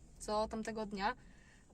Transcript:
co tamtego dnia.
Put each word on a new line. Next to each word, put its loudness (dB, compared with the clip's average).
co 2
tamtego -2
dnia. 2